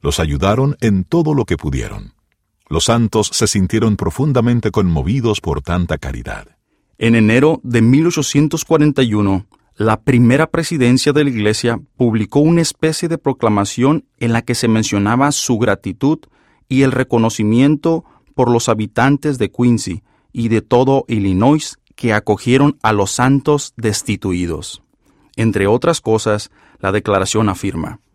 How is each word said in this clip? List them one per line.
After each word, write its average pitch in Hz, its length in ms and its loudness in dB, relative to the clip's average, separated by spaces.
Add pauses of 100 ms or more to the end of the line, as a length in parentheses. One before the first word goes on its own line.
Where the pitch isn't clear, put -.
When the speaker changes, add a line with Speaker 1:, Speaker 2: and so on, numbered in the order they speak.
Speaker 1:
los - 200 -2
ayudaron 98 600 0
en 98 240 2
todo 160 300 0
lo 131 100 0
que 87 120 -2
pudieron. 55 580 -8 (540)
Los 80 160 -2
santos 113 480 0
se - 140 0
sintieron 104 500 0
profundamente 120 760 0
conmovidos 101 680 0
por 78 200 -4
tanta 85 380 -4
caridad. 57 480 -12 (520)
Speaker 2:
En 117 180 2
enero 123 480 2
de 117 180 2
mil 135 240 4
ochocientos 151 580 0
cuarenta 151 380 2
y 113 120 0
uno, 98 320 0 (300)
la 107 240 0
primera 131 460 2
presidencia 143 680 0
de 143 120 2
la 143 60 0
iglesia 110 500 -2 (160)
publicó 113 420 0
una 165 240 4
especie 160 460 -4
de 165 100 -4
proclamación 120 880 0 (120)
en 117 140 -2
la 117 100 0
que 123 120 -4
se 117 140 -2
mencionaba 110 640 0
su - 260 -2
gratitud 110 600 -2 (480)
y 131 140 2
el 135 100 2
reconocimiento 123 1120 0 (300)
por 127 140 2
los 120 200 2
habitantes 123 680 0
de 110 140 -4
Quincy 120 540 -2 (280)
y 117 160 -4
de 110 140 0
todo 131 460 2
Illinois 110 680 0 (200)
que 117 160 -2
acogieron 120 680 0
a 110 100 2
los 101 180 0
santos 139 640 0
destituidos. 90 1080 -4 (540)
Entre 107 300 0
otras 117 340 0
cosas, 107 500 -2 (280)
la 98 140 -4
declaración 101 560 0
afirma 90 520 -6 (140)